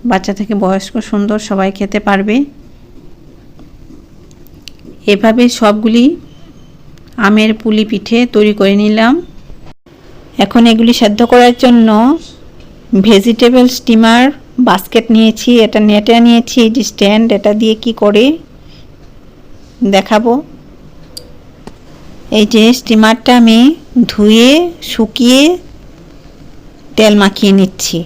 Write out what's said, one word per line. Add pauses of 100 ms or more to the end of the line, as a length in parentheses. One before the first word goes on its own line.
বাচ্চা
থেকে (100)
বয়স্ক (160)
সুন্দর
সবাই
খেতে
পারবে। (2750)
এভাবে (160)
সবগুলি (1120)
আমের (100)
পুলি
পিঠে (160)
তৈরি
করে
নিলাম। (1200)
এখন
এগুলি
সেদ্ধ (120)
করার
জন্য (1160)
ভেজিটেবল
স্টিমার (340)
বাস্কেট
নিয়েছি, (120)
এটা
নেটে
নিয়েছি,
এই
যে
স্ট্যান্ড,
এটা
দিয়ে
কি
করে (1700)
দেখাবো। (2000)
এই
যে (100)
স্টিমারটা
আমি (500)
ধুয়ে (340)
শুকিয়ে (1500)
তেল
মাখিয়ে
নিচ্ছি